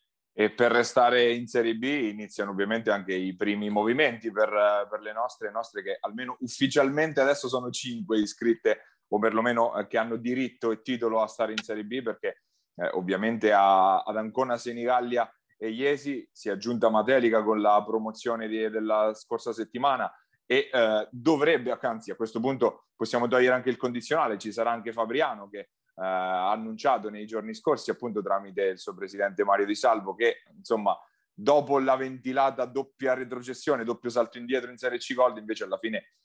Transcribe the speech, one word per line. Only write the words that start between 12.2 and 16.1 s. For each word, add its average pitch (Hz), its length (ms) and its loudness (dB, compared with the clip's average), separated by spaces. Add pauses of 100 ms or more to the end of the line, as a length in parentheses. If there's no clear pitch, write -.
eh, 87 160 -2
ovviamente 104 600 0
a, 98 500 6
ad 107 140 -6
Ancona, 120 400 -2
Senigallia 120 760 -2 (280)
e 110 120 -6
Iesi 135 640 -2